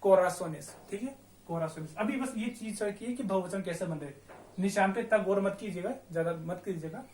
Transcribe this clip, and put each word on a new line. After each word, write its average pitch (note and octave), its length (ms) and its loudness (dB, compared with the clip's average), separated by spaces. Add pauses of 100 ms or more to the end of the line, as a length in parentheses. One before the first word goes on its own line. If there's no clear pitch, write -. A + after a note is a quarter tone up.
कोरासोनेस, F3+ 720 4 (160)
ठीक G3+ 120 -6
है, C4+ 140 -6 (300)
कोरासोनेस। D#3+ 520 -4
अभी G#3+ 180 0
बस C4 200 -2
ये A3+ 140 -2
चीज - 320 -6
रखिए G#3+ 320 -4
कि B3+ 80 -6
बहुवचन F#3+ 400 0
कैसे F3 240 -4
बन E3 120 -4
रहे C#3+ 120 -8
हैं, - 60 -16 (420)
निशान G3 340 4
पे A3+ 80 0
इतना A3+ 180 4
गौर G3 220 4
मत G3 200 0
कीजिएगा, G3 340 -4 (180)
ज्यादा E3 200 0 (100)
मत F3 220 -6
कीजिएगा D#3+ 500 -6